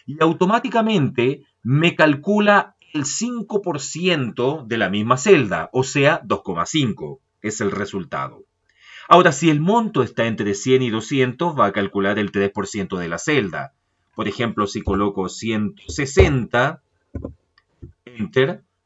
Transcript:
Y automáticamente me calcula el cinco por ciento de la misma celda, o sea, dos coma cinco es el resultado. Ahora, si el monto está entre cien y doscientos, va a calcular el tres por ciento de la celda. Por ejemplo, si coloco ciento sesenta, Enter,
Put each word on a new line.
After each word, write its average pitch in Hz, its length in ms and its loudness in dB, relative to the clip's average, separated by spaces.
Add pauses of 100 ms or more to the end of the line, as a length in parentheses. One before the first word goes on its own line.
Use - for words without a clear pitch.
Y 151 160 -4
automáticamente 180 1200 0 (180)
me 151 320 2
calcula 196 840 2 (160)
el 147 120 -4
cinco 220 580 -4
por 156 180 -4
ciento 151 880 -2
de 117 100 -2
la 98 140 0
misma 107 260 0
celda, 117 560 4
o 131 120 0
sea, 143 400 2
dos 98 180 -4
coma 85 240 -4
cinco 101 540 -4 (200)
es 107 200 -8
el 101 100 0
resultado. 87 720 -8 (640)
Ahora, 175 220 8
si 160 180 0
el 151 120 4
monto 202 420 0
está 113 240 -2
entre 104 280 -2
cien 127 280 2
y 120 80 -2
doscientos, 131 640 -2
va 110 100 4
a 98 60 0
calcular 101 460 -2
el 101 140 -2
tres 98 180 0
por 95 160 -6
ciento 95 300 -6
de 87 120 -6
la 85 100 -6
celda. 90 560 -2 (420)
Por 107 100 -4
ejemplo, 104 400 -2
si 101 160 -8
coloco 98 460 -2
ciento 107 580 -4
sesenta, 143 960 0 (1200)
Enter, 123 600 -2 (220)